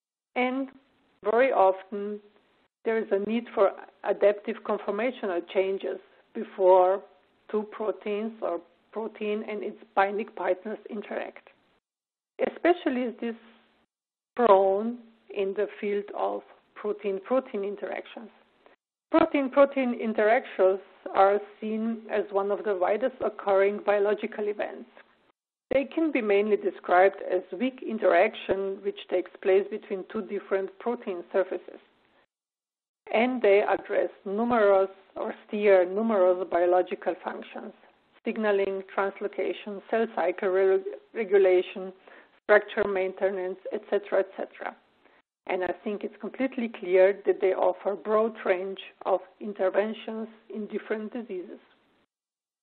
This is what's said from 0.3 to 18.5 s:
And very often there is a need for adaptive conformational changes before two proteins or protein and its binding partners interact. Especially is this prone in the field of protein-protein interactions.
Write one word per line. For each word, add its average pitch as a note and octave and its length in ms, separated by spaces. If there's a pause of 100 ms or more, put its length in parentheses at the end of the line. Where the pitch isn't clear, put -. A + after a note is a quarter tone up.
And B3+ 340 (540)
very A#3 280
often G3+ 680 (640)
there A3+ 120
is A3 140
a G3+ 180
need A#3 240
for G3+ 180 (320)
adaptive G#3 600
conformational G#3 800 (120)
changes F#3+ 460 (340)
before F#3+ 680 (500)
two G#3+ 200
proteins G#3+ 600 (100)
or E3+ 200 (320)
protein G#3+ 560
and G#3 140
its G#3+ 140 (180)
binding G3+ 400
partners F#3 420 (120)
interact. - 600 (1000)
Especially D#4+ 520
is A#3+ 180
this A#3 160 (1040)
prone G#3 600 (380)
in G3 200
the G#3 120 (140)
field G3+ 240 (120)
of - 240 (340)
protein-protein G#3 880
interactions. - 640 (800)